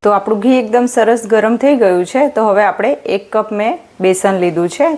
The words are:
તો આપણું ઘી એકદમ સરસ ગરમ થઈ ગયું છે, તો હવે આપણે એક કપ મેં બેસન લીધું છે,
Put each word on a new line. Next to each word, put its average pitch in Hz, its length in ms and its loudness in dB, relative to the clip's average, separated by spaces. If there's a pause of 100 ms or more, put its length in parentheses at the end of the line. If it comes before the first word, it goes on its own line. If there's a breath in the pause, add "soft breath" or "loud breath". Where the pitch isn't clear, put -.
તો 208 120 2
આપણું 202 280 -2
ઘી 254 160 2
એકદમ 233 280 0
સરસ 233 440 0
ગરમ 220 320 2
થઈ 277 140 4
ગયું 180 340 2
છે, 262 100 -2 (140)
તો 220 140 0
હવે 202 160 2
આપણે 196 260 -2 (240)
એક 196 160 -4
કપ 214 300 -4
મેં 240 180 -2 (220)
બેસન 190 420 2
લીધું 170 320 0
છે, 285 120 0 (120)